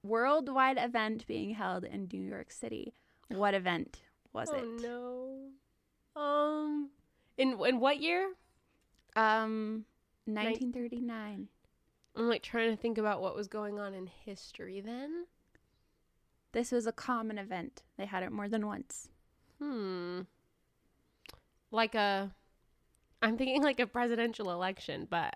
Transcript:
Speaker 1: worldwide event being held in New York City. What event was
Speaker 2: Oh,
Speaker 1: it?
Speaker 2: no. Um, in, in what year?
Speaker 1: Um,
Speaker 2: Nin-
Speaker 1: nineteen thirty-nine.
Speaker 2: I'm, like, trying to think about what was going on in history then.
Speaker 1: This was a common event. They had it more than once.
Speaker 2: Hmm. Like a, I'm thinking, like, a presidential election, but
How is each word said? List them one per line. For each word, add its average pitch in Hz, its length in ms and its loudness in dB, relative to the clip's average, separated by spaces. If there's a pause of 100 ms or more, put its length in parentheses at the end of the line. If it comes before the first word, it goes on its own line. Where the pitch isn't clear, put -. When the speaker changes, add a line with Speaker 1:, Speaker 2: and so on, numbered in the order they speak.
Speaker 1:
worldwide 262 760 6
event 220 480 0
being 220 280 -2
held 185 300 -2
in 196 280 -6
New 185 100 -4
York 196 280 -8
City. - 420 -8 (360)
What 196 260 2
event 180 440 0 (340)
was - 200 -4
Speaker 2:
Oh, 294 40 0
Speaker 1:
it? 233 260 -6
Speaker 2:
no. 254 1400 -10
Um, 294 680 2 (480)
in, 254 280 4
in 247 140 4
what 285 200 6
year? 359 320 2 (840)
Speaker 1:
Um, 220 680 2 (420)
Speaker 2:
Nin- 214 80 0 (100)
Speaker 1:
nineteen 233 280 0
thirty-nine. 233 760 -6 (680)
Speaker 2:
I'm, 233 120 4
like, 233 140 2
trying 226 280 2
to 220 60 0
think 226 220 -2
about 208 240 2
what 185 140 -2
was 202 100 -4
going 208 320 -6
on 202 160 -6
in 185 120 -8 (180)
history 190 560 -12
then. 277 460 -8 (1300)
Speaker 1:
This 240 200 -2
was 240 140 2
a 226 60 -2
common 226 460 -4
event. 190 440 -8 (140)
They 196 100 -6
had 190 180 -2
it 185 80 -6
more 202 160 -4
than 214 180 2
once. - 420 -8 (520)
Speaker 2:
Hmm. 185 600 -4 (1500)
Like 220 240 2
a, 202 400 2 (880)
I'm 226 160 2
thinking, 262 240 2
like, 285 160 4
a 240 80 4
presidential 233 640 0
election, 180 580 -4
but - 280 0